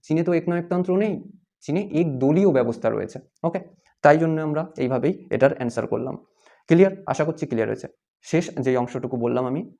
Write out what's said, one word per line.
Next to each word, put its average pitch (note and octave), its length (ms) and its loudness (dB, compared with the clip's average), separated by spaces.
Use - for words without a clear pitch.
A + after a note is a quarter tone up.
চীনে D#3+ 200 0
তো F3 100 0
একনায়কতন্ত্র F3 640 0
নেই, G3+ 260 -2
চীনে D#3 200 -2
এক D#3+ 380 0
দলীয় D#3 320 4
ব্যবস্থা A#2 400 0
রয়েছে। G#2+ 280 -6
ওকে, E3+ 180 -2
তাই D3 160 8
জন্য D#3+ 220 0
আমরা D3+ 260 -4
এইভাবেই C3 540 -2
এটার - 240 4
অ্যান্সার A#2 320 -4
করলাম। A#2+ 300 -4
ক্লিয়ার? F#3 260 6
আশা D3+ 180 -2
করছি D#3+ 220 -6
ক্লিয়ার A2 220 -2
হয়েছে। - 200 -8
শেষ - 260 0
যেই B2+ 160 2
অংশটুকু B2 400 -4
বললাম A#2+ 300 0
আমি, E3+ 340 -6